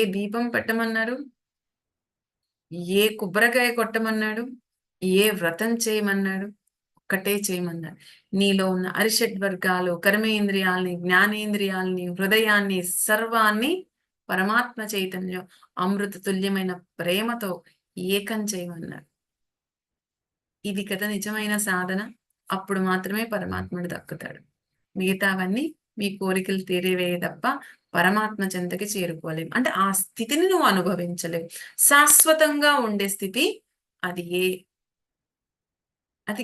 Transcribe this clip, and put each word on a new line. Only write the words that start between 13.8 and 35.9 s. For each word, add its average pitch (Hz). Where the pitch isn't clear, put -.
పరమాత్మ 214
చైతన్యం 185
అమృత 202
తుల్యమైన 190
ప్రేమతో 208
ఏకం 208
చేయమన్నాడు. 175
ఇది 202
కదా 196
నిజమైన 214
సాధన. 185
అప్పుడు 190
మాత్రమే 190
పరమాత్ముడు 175
దక్కుతాడు. -
మిగతావన్నీ 190
మీ 202
కోరికలు 190
తీరేవే 180
తప్ప -
పరమాత్మ 208
చెంతకి 180
చేరుకోలేం. 165
అంటే 254
ఆ -
స్థితిని 285
నువ్వు 349
అనుభవించలేవు. 175
శాశ్వతంగా 294
ఉండే 208
స్థితి 196
అది 175
ఏ, -